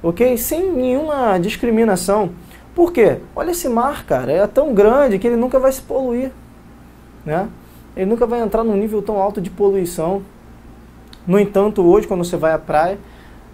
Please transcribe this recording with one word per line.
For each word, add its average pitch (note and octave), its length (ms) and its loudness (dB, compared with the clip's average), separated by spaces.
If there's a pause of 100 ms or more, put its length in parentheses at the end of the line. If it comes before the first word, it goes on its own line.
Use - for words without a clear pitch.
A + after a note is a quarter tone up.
ok? A#3 340 2
Sem E4 340 -4
nenhuma B3+ 680 0
discriminação. G3+ 920 0 (420)
Por F4 180 2
quê? F3+ 240 4 (180)
Olha F4 180 -4
esse E4 140 -6
mar, B3+ 380 -2
cara, B2+ 260 -2
é F#3 160 2
tão C4+ 280 0
grande G#3+ 440 4
que G#3+ 80 -2
ele A#3+ 100 2
nunca B3+ 220 0
vai C4 140 2
se C4 80 -8
poluir, B3+ 520 -4 (920)
né? E3+ 240 -4 (480)
Ele F#3+ 80 -2
nunca A#3 220 0
vai A#3 160 -2
entrar A3 200 -2
num A3 140 0
nível G#3 240 -2
tão G#3 180 -4
alto G3+ 220 -2
de F3+ 80 -6
poluição." F#3+ 720 -2 (1080)
No F#3 140 4
entanto, G3+ 420 2
hoje, F3 240 4
quando F3+ 160 -4
você F3 140 -6
vai D#3+ 160 0
à D#3 60 0
praia, E3 400 -2 (560)